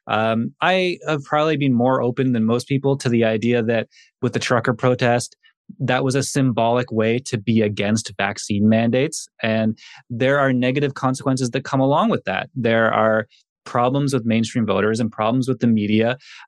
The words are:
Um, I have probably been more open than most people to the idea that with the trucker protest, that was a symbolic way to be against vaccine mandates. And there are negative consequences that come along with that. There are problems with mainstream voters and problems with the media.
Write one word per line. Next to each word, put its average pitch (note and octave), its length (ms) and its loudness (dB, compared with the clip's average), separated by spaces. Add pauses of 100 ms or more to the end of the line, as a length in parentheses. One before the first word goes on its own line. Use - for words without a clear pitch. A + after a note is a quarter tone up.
Um, A2+ 540 0
I F3+ 380 0 (100)
have D3 160 -2
probably D#3 320 0
been C#3 180 2
more B2+ 260 2
open B2 320 0
than A2+ 120 0
most A#2 240 0
people C#3 300 0
to C3+ 100 -4
the A#2 160 2
idea A2+ 400 0
that A2+ 240 -2 (340)
with A#2+ 100 0
the A#2 60 0
trucker A#2+ 360 0
protest, B2 600 0 (460)
that C3 240 0
was C3 100 0
a C#3 80 0
symbolic A#2+ 680 0
way A2+ 280 0
to B2 180 -6
be A2 220 0
against G#2 560 -2
vaccine G2+ 520 -2
mandates. A#2 580 0 (160)
And A2 340 0 (320)
there C3 300 0
are C3+ 140 2
negative C3 420 0
consequences C3 560 -2
that B2 140 -4
come C3+ 160 -2
along D3+ 300 2
with - 140 -2
that. F#2+ 300 -4
There A2+ 380 2
are A2 340 2 (380)
problems C3+ 500 0
with A2+ 100 -2
mainstream A2+ 400 0
voters G2+ 360 0
and A2 100 -2
problems A2+ 380 -2
with B2 100 -2
the A#2 80 0
media. A2 500 2 (320)